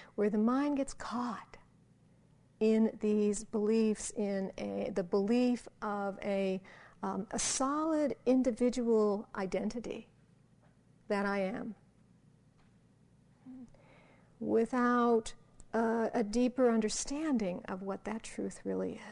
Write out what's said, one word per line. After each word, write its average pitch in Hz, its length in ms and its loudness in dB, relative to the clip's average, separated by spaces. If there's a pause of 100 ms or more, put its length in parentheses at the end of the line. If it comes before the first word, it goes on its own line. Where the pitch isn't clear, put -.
(140)
where 208 160 2
the 214 80 2
mind 262 400 2
gets 269 160 -4
caught 233 640 -8 (1040)
in 220 400 4
these 208 440 2
beliefs, 220 720 0
in 196 420 -2
a, 202 360 -4
the 196 80 0
belief 233 680 2 (140)
of 202 400 -4
a, 196 380 -2 (420)
um, 196 300 -4
a - 60 -4
solid 302 800 0 (100)
individual 233 1120 2
identity 202 720 -4 (1000)
that 202 180 0
I 202 140 0
am, 196 340 -4 (2750)
without, 233 920 2 (400)
uh, 226 400 2
a 240 100 0
deeper 240 460 4
understanding 226 1000 0
of 190 140 -8
what 196 220 -6
that 220 180 -6
truth - 420 -8
really 185 360 -4 (120)